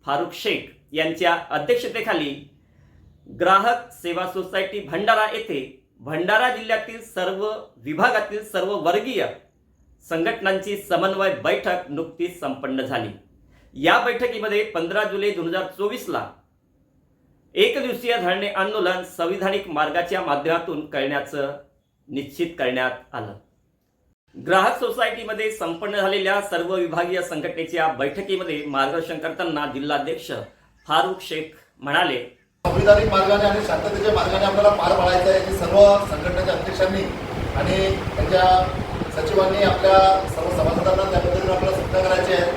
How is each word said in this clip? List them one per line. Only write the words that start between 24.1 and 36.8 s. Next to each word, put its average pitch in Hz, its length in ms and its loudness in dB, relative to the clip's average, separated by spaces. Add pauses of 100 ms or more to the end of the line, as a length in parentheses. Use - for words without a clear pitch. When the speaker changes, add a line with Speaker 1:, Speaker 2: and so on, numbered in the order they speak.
Speaker 1:
ग्राहक 190 340 2
सोसायटीमध्ये 220 720 -4
संपन्न 185 440 -6
झालेल्या 196 440 0
सर्व 180 340 -4
विभागीय 175 480 -2
संघटनेच्या 160 680 -4
बैठकीमध्ये 160 800 -4
मार्गदर्शन 151 520 -2
करताना 160 480 -4
जिल्हाध्यक्ष 143 680 -4 (540)
फारुख 175 340 2
शेख 156 240 -8 (340)
म्हणाले, 143 600 -2 (200)
Speaker 2:
संविधानिक 202 520 6
मार्गाने 196 340 4
आणि 208 220 2
शांततेच्या 202 480 0
मार्गाने 196 300 2
आपल्याला 202 240 6
पार 208 300 4
पाडायचं 180 320 4
आहे. 190 80 6
हे 185 180 0
सर्व 202 500 8
संघटनेच्या 185 480 -2
अध्यक्षांनी 190 480 0 (520)